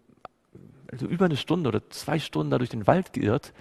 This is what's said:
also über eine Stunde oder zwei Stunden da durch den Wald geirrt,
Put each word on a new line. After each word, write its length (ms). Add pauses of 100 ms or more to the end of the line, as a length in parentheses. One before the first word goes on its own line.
(920)
also 140
über 180
eine 120
Stunde 320
oder 220
zwei 300
Stunden 300
da 80
durch 120
den 160
Wald 260
geirrt, 480